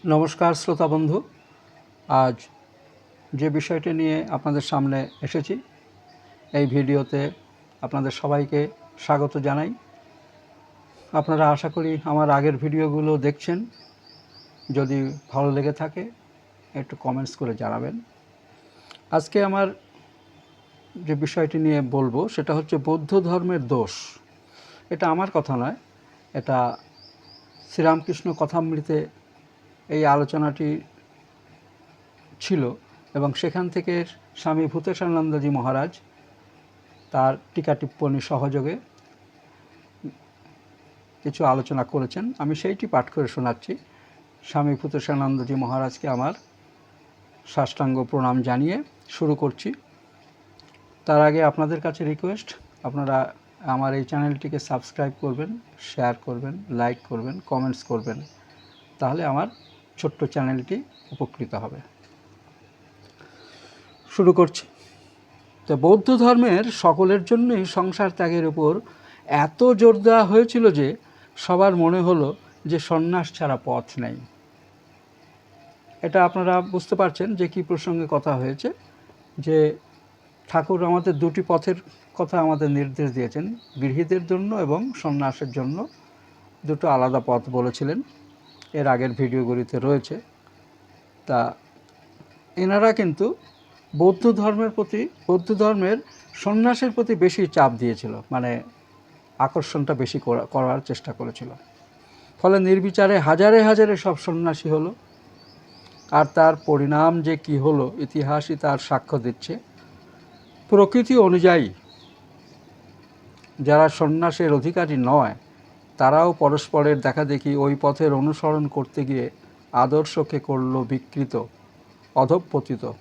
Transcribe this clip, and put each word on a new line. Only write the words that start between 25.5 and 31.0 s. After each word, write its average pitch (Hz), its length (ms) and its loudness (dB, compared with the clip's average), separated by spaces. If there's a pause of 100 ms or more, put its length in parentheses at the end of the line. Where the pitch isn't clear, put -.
নয়, 131 200 -4 (580)
এটা 123 440 -2 (920)
শ্রীরামকৃষ্ণ 160 640 0
কথামৃতে 156 760 -4 (800)
এই 156 160 0
আলোচনাটি 147 760 0 (1600)